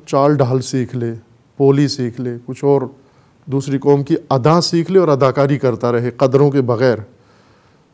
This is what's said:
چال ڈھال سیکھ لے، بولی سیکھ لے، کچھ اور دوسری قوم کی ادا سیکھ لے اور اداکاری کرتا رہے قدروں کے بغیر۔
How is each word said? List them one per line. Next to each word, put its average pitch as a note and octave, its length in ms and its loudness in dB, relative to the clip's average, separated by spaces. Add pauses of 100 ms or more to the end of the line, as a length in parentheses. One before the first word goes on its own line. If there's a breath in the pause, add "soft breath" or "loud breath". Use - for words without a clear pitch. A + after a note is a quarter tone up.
چال C#3+ 300 2
ڈھال C3 240 0
سیکھ B2+ 360 -6
لے، A#2 180 -6 (440)
بولی C#3 300 4
سیکھ B2 320 -6
لے، B2 160 -8 (100)
کچھ B2+ 180 -10
اور C#3 180 2 (640 soft breath)
دوسری C#3 320 -4
قوم C#3+ 240 2
کی D#3+ 140 -2 (140)
ادا D3 300 2
سیکھ E3 300 -2
لے F#3+ 80 2
اور F3 100 2
اداکاری C#3 500 2
کرتا A#2+ 340 -2
رہے A#2+ 180 -2
قدروں C#3 400 2
کے C#3 100 0
بغیر۔ A#2+ 380 0 (960 soft breath)